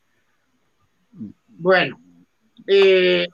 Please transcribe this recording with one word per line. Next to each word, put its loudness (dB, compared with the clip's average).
Bueno, -4
eh, 2